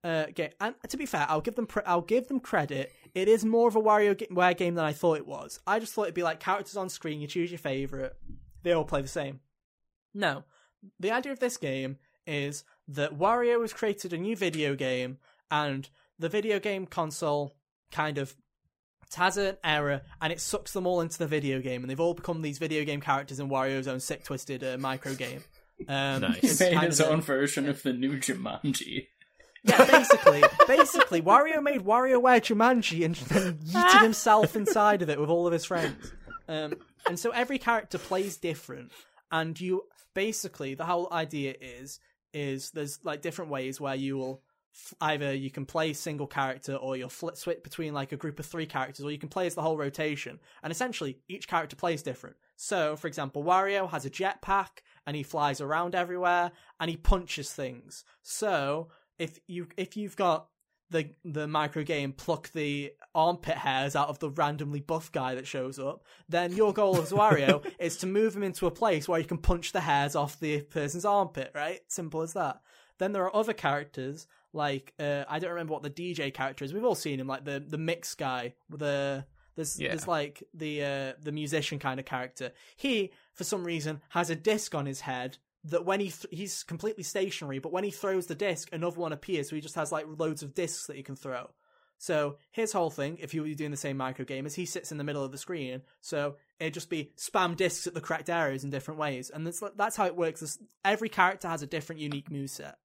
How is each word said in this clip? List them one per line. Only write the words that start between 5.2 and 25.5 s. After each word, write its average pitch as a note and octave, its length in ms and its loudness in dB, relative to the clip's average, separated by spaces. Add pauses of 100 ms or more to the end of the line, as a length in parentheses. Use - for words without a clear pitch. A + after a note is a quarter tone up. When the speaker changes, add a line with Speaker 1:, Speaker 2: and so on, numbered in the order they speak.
Speaker 1:
was. C#3+ 400 -12
I G3+ 120 2
just A3+ 160 -6
thought A3 100 0
it'd E3+ 100 -4
be, F3 80 -2
like, D#3+ 180 0
characters G3 360 -2
on F#3 120 -4
screen, D3+ 320 -8
you D3 60 -8
choose E3+ 240 -2
your E3+ 80 -12
favorite, C3+ 580 -6 (460)
they F3 100 2
all D#3+ 120 4
play D3 180 -2
the C3 60 -8
same. C#3 320 -6 (760)
No, F3+ 300 0 (540)
the F#3 140 -2
idea C4 200 -2
of B3+ 80 -8
this A#3+ 160 0
game C3+ 420 -4 (280)
is D3 380 -4 (240)
that D3 300 -2
Wario A#3 440 4
has A3 100 -2
created G#3 400 -2
a E3 60 -4
new G3+ 180 -2
video D#3 380 0
game, B2+ 440 -2 (320)
and D3 380 -2 (300)
the E3 100 -2
video G#3 300 0
game G3 280 -4
console D3 680 -2 (340)
kind D3+ 280 -2
of C#3 160 -6 (800)
has F#3 240 2
an G3 260 0
error, D3 380 2 (180)
and D#3+ 120 0
it F3 80 -6
sucks - 320 -4
them F3+ 140 -2
all F3+ 140 4
into E3 180 -4
the E3+ 80 0
video C#3 340 0
game, B2+ 220 -4
and B2+ 80 -6
they've C3+ 100 -4
all F3 140 4
become E3+ 280 -4
these D3 160 -6
video D#3 260 0
game C#3+ 160 -2
characters C#3 400 -2
in C#3 80 -4
Wario's C3+ 400 0
own C3 120 -4
sick, - 240 -6
twisted, C3 380 -8
uh, C3 160 -4
micro C3+ 360 -4
game. B2+ 280 -8 (440)